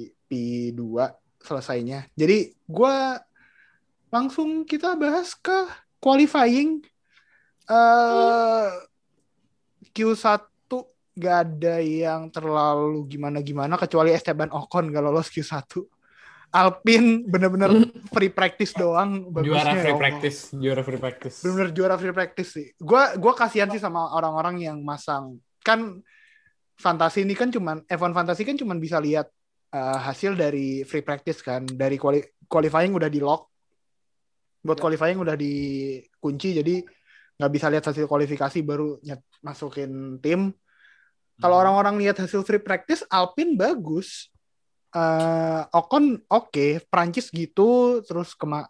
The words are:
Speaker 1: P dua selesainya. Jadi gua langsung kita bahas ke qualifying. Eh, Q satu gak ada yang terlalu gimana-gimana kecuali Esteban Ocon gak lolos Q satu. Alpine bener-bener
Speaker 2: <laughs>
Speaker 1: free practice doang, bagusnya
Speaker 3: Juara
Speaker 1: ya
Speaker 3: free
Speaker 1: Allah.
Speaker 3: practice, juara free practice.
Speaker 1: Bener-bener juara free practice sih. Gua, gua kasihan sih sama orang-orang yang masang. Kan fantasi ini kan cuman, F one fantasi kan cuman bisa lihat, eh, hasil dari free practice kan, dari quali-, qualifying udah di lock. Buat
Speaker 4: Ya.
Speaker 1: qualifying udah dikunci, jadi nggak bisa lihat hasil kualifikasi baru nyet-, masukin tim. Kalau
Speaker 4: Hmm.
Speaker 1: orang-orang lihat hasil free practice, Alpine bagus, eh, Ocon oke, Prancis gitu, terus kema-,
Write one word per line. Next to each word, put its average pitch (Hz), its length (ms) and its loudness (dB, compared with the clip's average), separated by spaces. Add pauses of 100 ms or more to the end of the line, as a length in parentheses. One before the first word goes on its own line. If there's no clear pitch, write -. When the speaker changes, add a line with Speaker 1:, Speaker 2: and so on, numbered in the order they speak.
Speaker 1:
P - 260 -20 (380)
dua 120 400 -4 (320)
selesainya. 131 720 -6
Jadi 180 480 2
gua 262 560 0 (960)
langsung 302 480 -2
kita 311 320 -4
bahas 320 400 -2
ke 370 320 -2 (320)
qualifying. 277 800 4 (880)
Eh, 233 1040 4 (1200)
Q - 80 -16 (160)
satu 220 800 -2 (240)
gak 175 200 2 (200)
ada 165 240 0
yang 160 480 -2
terlalu 151 800 0
gimana-gimana 143 720 -4
kecuali 165 320 4
Esteban 156 400 -2
Ocon 156 400 -4
gak 147 80 0
lolos 147 320 0
Q 165 80 -6
satu. 156 480 -10 (640)
Alpine 226 720 4
bener-bener 185 400 2 (240)
Speaker 2:
<laughs> - 240 -16
Speaker 1:
free 196 160 2
practice 185 480 -2
doang, 185 560 0
bagusnya 151 240 0
Speaker 3:
Juara 147 160 2
Speaker 1:
ya 180 80 0
Speaker 3:
free 156 80 2
Speaker 1:
Allah. 147 160 0
Speaker 3:
practice, 143 320 -2 (160)
juara 135 320 -2
free 127 160 -6
practice. 127 400 -8
Speaker 1:
Bener-bener 185 320 -2
juara 185 240 2
free 180 160 -4
practice 180 400 -4
sih. 147 140 -12 (100)
Gua, 214 400 4
gua 220 160 4
kasihan 220 400 0
sih 208 80 -6
sama 165 320 -4
orang-orang 165 480 -2
yang 151 240 -8
masang. 139 560 -8 (240)
Kan 220 400 -2 (720)
fantasi 170 480 0
ini 196 80 -2
kan 247 160 -2
cuman, 170 400 -4
F 175 80 -4
one 175 160 -2
fantasi 175 320 -2
kan 277 80 -4
cuman 220 240 -6
bisa 160 240 -2
lihat, 151 320 -2 (400)
eh, 135 240 -4
hasil 139 400 -4
dari 139 480 -2
free 151 160 -6
practice 147 400 -8
kan, 127 240 -6
dari 135 320 -2
quali-, 143 480 -2
qualifying 160 480 2
udah 156 160 0
di 147 80 -2
lock. 143 320 0 (1120)
Buat 156 160 -2
Speaker 4:
Ya. - 80 -4
Speaker 1:
qualifying 160 320 0
udah 165 160 -2
dikunci, 143 1200 -6
jadi 170 320 -2 (560)
nggak 143 80 2
bisa 147 240 -2
lihat 151 160 0
hasil 147 160 -2
kualifikasi 143 560 -2
baru 147 400 -6
nyet-, 143 240 -16 (160)
masukin 135 800 -12
tim. 190 320 0 (880)
Kalau 180 160 6
Speaker 4:
Hmm. 185 80 6
Speaker 1:
orang-orang 202 320 2
lihat 202 240 0
hasil 190 240 -4
free 208 160 0
practice, 202 480 -4
Alpine 202 480 0
bagus, 190 720 -4 (640)
eh, 165 760 0
Ocon 254 540 2
oke, 151 600 0
Prancis 175 440 -2
gitu, 233 720 2
terus 175 320 -6
kema-, 151 360 -8